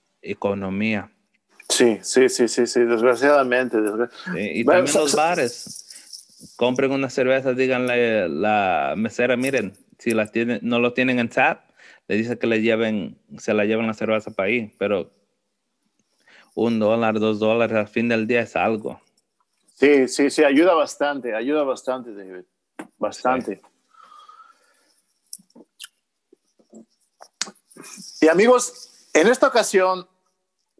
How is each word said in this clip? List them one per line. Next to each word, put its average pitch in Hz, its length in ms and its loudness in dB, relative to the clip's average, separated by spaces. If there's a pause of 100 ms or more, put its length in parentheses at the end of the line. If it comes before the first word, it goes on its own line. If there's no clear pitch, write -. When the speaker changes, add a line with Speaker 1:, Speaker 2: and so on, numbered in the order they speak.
(200)
Speaker 1:
economía. 101 920 -4 (580)
Speaker 2:
Sí, 117 340 2
sí, 127 260 2
sí, 120 200 0
sí, 120 180 0
sí, 120 140 0
desgraciadamente, 123 960 2
desgra- 107 320 -2 (240)
Speaker 1:
Sí, 87 60 -6
y 104 240 -4
Speaker 2:
Bueno, 160 160 4
Speaker 1:
también 143 120 0
Speaker 2:
sa-, - 80 2
Speaker 1:
los 147 120 0
Speaker 2:
sa- - 40 0
Speaker 1:
bares, - 1400 -6
compren 127 360 0
una 135 180 -2
cerveza, 131 440 0
díganle 123 680 0
a 85 60 -2
la 85 680 0
mesera, 120 400 -2
"Miren, 123 360 -4 (260)
si 120 140 -4
la 107 180 0
tiene, 117 320 -2
no 120 180 -2
lo 120 120 0
tienen 127 260 0
en 117 100 -2
tap", - 420 -2 (380)
le 104 80 -2
dice 113 220 -2
que 117 100 -4
le 113 140 0
lleven, 110 540 -2 (220)
se 110 160 -2
la 104 100 2
lleven 110 220 -2
la 110 80 -4
cerveza 110 380 -4
para 98 160 -4
ahí, 110 280 -4
pero 98 360 -4 (1400)
un 113 260 0
dólar, 110 400 0
dos 107 180 0
dólares 113 380 0
al 107 120 -2
fin 117 200 -2
del 113 180 -2
día 120 140 0
es 110 160 -8
algo. 104 440 -4 (720)
Speaker 2:
Sí, 139 340 4
sí, 139 220 0
sí, 151 140 0
ayuda 156 300 4
bastante, 143 600 -2
ayuda 139 280 -2
bastante, 127 520 -6
David, 92 300 -16 (540)
bastante. 110 580 -4
Speaker 1:
Sí. - 60 -20 (4000)
Speaker 2:
Y 156 80 6
amigos, 233 840 2
en 165 140 6
esta 254 200 4
ocasión 185 580 2 (720)